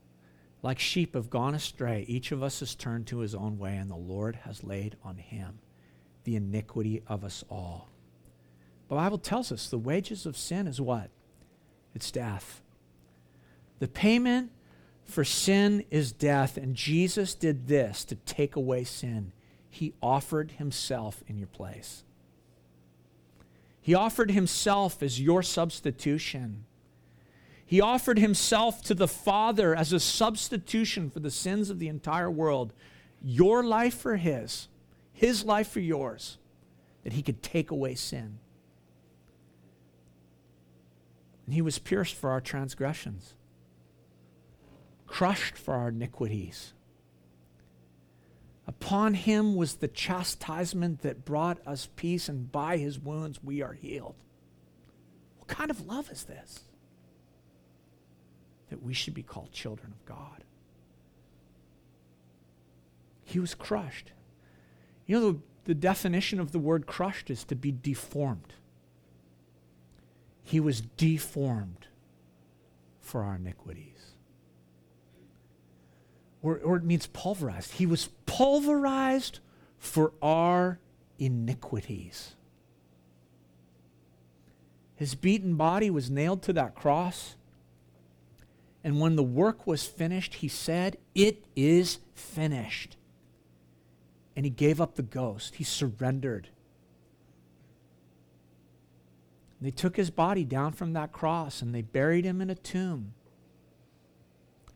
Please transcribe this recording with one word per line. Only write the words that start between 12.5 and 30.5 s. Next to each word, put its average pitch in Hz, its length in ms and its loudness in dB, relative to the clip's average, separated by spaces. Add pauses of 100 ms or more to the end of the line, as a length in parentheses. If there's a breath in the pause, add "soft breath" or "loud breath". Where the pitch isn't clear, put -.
The 131 80 -2
payment 240 640 4 (540 soft breath)
for - 180 -2
sin 202 680 4
is 147 220 2
death, 139 460 2
and 131 180 -2
Jesus 180 600 2
did 139 340 0
this 131 380 4
to 113 100 -6
take - 400 -2
away 127 260 0
sin. 113 480 -6 (400 soft breath)
He - 320 -6
offered 143 500 0
himself 127 760 -6
in 107 100 -8
your 98 80 -6
place. - 560 -14 (1800 soft breath)
He 165 140 6
offered 214 380 4
himself 196 680 4
as 127 200 -2
your 170 240 6
substitution. 143 1200 -2 (1040 soft breath)
He 185 120 6
offered 240 380 6
himself 214 640 4
to 220 100 2
the 180 140 4
Father 208 680 4
as 160 180 2
a 180 60 4
substitution 214 1120 0